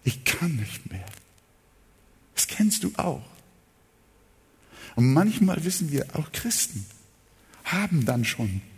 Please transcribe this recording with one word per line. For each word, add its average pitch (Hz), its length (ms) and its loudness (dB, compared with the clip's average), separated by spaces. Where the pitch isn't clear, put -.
Ich - 220 -2
kann 170 320 0
nicht - 340 -6
mehr." 92 160 -10
Das - 140 0
kennst 214 360 2
du - 120 -2
auch. - 280 -2
Und 123 180 6
manchmal 185 520 4
wissen 170 260 -2
wir, 139 240 -2
auch 151 180 -4
Christen - 520 -4
haben 180 400 0
dann 120 220 0
schon 101 340 -2